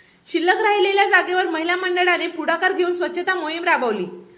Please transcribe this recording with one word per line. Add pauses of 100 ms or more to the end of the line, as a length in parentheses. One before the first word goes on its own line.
(280)
शिल्लक
राहिलेल्या
जागेवर
महिला
मंडळाने
पुढाकार
घेऊन
स्वच्छता
मोहीम
राबवली (320)